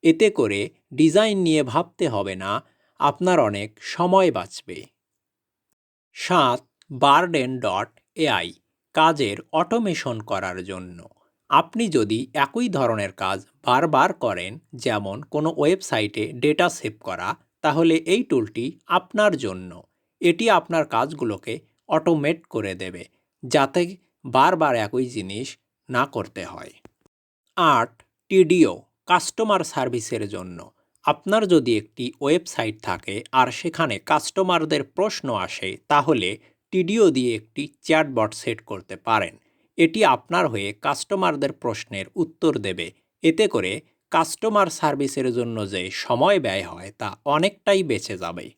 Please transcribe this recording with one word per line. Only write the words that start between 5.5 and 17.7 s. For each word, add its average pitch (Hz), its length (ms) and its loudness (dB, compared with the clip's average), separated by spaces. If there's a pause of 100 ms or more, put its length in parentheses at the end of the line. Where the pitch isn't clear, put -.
সাত, 135 540 0 (240)
বার্ডেন 143 720 2
ডট 104 400 -4 (140)
এআই, 101 380 -2 (420)
কাজের 147 420 2 (160)
অটোমেশন 170 680 -2
করার 92 440 -6
জন্য। 90 440 -14 (400)
আপনি 165 400 0
যদি 117 460 0
একই 180 340 0
ধরনের 117 440 -2
কাজ 95 340 -4 (180)
বারবার 147 480 4
করেন, 101 460 -6 (160)
যেমন 107 480 -6
কোনো 151 340 -4
ওয়েবসাইটে 117 760 0
ডেটা 151 360 2
সেভ 127 320 -6
করা, 90 360 -6 (240)
তাহলে 160 340 4